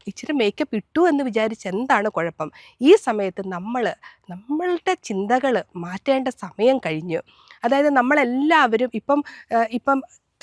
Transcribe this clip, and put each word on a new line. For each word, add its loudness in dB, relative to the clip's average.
ഇച്ചിരി -10
മേക്കപ്പ് -2
ഇട്ടു 0
എന്ന് 0
വിചാരിച്ച് -4
എന്താണ് 0
കുഴപ്പം? -6
ഈ 8
സമയത്ത് -2
നമ്മൾ, -4
നമ്മളുടെ -4
ചിന്തകൾ 0
മാറ്റേണ്ട -2
സമയം 0
കഴിഞ്ഞു. -4
അതായത് 2
നമ്മളെല്ലാവരും 2
ഇപ്പം, 0
ഏഹ്, 2
ഇപ്പം 0